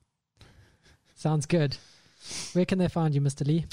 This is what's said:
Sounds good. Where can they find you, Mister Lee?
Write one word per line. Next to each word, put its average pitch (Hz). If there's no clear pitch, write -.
Sounds 151
good. 147
Where 180
can 190
they 180
find 160
you, 143
Mister 139
Lee? 156